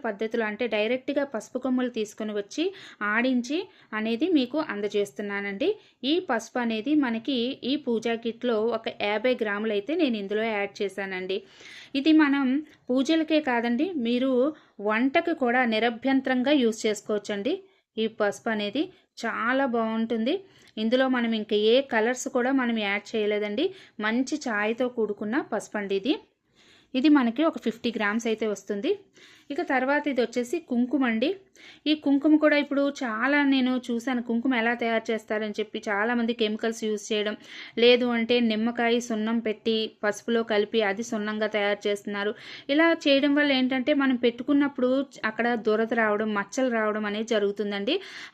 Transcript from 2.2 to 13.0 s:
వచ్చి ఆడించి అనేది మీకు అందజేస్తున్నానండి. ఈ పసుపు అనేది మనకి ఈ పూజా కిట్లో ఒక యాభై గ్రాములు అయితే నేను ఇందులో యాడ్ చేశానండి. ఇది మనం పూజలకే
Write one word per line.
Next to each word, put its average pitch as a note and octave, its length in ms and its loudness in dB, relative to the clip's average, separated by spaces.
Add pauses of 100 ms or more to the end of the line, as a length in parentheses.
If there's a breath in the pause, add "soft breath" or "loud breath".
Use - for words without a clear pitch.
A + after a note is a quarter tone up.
వచ్చి D4 420 -4 (280 loud breath)
ఆడించి B3+ 640 0 (240 soft breath)
అనేది A3+ 360 -2
మీకు C#4+ 300 2
అందజేస్తున్నానండి. G3+ 1200 -4 (260 loud breath)
ఈ F4 260 0
పసుపు A#3 280 -4
అనేది A#3 360 -2
మనకి B3 720 0
ఈ C4+ 120 0
పూజా A#3 380 -2
కిట్లో A3+ 520 -2
ఒక A3+ 220 -4 (120)
యాభై G#3+ 340 0
గ్రాములు G#3+ 380 -2
అయితే G#3 220 -2
నేను C#4 220 2
ఇందులో G#3 260 -2
యాడ్ G#3 400 -4
చేశానండి. F#3+ 600 -4 (520 loud breath)
ఇది C#4+ 180 4
మనం C#4 540 4 (240 loud breath)
పూజలకే D#4 500 2